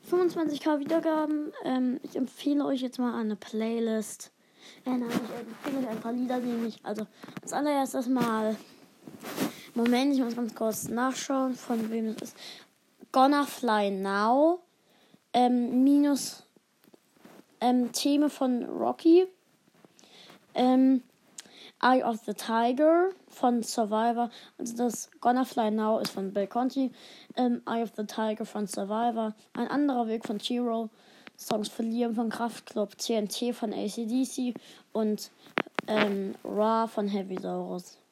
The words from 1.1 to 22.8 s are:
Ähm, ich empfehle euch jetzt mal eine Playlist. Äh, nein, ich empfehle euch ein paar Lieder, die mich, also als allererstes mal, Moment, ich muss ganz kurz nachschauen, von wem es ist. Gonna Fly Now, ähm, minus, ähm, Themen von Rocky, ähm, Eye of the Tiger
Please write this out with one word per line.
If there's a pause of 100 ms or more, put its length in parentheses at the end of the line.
Ähm,
ich
empfehle
euch
jetzt
mal
eine
Playlist. (520)
Äh,
nein,
ich
empfehle
euch
ein
paar
Lieder,
die
mich,
also (360)
als
allererstes
mal, (1200)
Moment,
ich
muss
ganz
kurz
nachschauen,
von
wem
es
ist. (760)
Gonna
Fly
Now, (720)
ähm,
minus, (1160)
ähm,
Themen
von
Rocky, (1300)
ähm, (800)
Eye
of
the
Tiger (180)